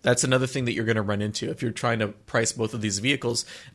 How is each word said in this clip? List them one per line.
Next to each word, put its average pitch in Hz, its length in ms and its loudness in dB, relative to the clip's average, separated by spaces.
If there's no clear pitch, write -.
That's 123 220 4
another 127 240 4
thing 131 160 -2
that 120 80 0
you're 113 120 0
gonna 110 160 2
run 101 220 0
into 107 260 -4
if - 140 -6
you're 120 80 0
trying 117 300 0
to 104 80 0
price - 420 -2
both 110 240 -2
of 113 60 -4
these 101 180 0
vehicles. 123 460 0